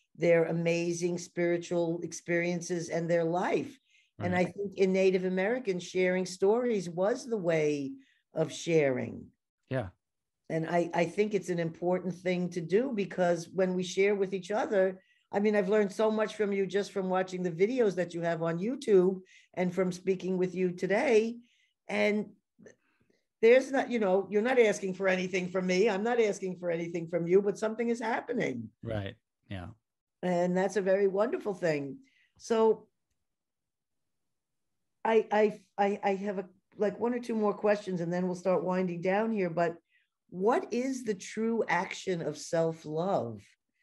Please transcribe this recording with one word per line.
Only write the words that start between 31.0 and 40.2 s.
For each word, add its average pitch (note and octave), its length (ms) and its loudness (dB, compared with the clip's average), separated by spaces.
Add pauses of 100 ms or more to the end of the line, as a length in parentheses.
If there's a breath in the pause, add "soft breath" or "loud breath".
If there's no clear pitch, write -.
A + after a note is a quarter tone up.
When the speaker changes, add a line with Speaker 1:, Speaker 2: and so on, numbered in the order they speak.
Speaker 1:
wonderful G#3 460 -2
thing. C#3+ 440 -2 (400 soft breath)
So A3+ 480 2 (2250)
I, A3 260 4
I, G#3+ 300 4 (160)
I, G3+ 260 0
I G3 120 2
have G3 240 -4
a, F#3+ 80 -6 (320)
like, G3 200 0
one A#3+ 160 0
or A#3+ 60 -4
two A#3+ 140 -4
more G#3 200 2
questions G#3 460 0
and E3+ 120 -2
then F3+ 140 0
we'll F#3 100 -2
start F3+ 280 0
winding F3+ 380 -2
down G3+ 300 0
here. F#3 180 -2
But E3+ 260 0 (540)